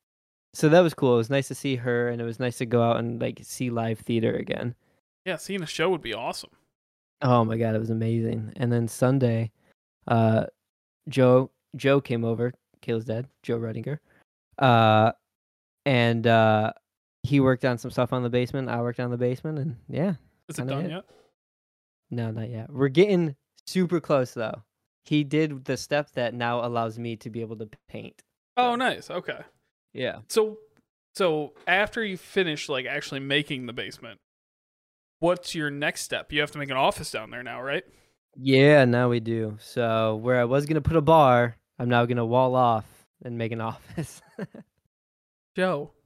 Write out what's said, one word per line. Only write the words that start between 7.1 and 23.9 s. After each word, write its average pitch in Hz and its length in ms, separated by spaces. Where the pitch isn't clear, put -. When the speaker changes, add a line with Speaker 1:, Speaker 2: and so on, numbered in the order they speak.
Speaker 1:
Oh 123 240
my 113 120
God, 113 180
it 110 60
was 113 100
amazing. 113 640
And 120 180
then 117 140
Sunday, 120 640
uh, 113 380
Joe, 131 420
Joe 135 260
came 117 240
over, 117 280
Kayla's 113 240
dad, 117 200
Joe 117 160
Redinger. 113 400
Uh, 113 540
and, 117 400
uh, 110 440
he 139 180
worked 131 240
on 123 140
some 127 120
stuff 123 220
on 127 100
the 120 60
basement. 123 400
I 117 140
worked 120 180
on 123 100
the 123 60
basement, 127 420
and 135 180
yeah, 139 220
Speaker 2:
Is 156 80
it 156 40
Speaker 1:
kinda 131 120
Speaker 2:
done 151 100
Speaker 1:
it. 180 60
Speaker 2:
yet? 180 140
Speaker 1:
No, 117 200
not 110 200
yet. 110 200
We're 139 180
getting 170 460
super 175 340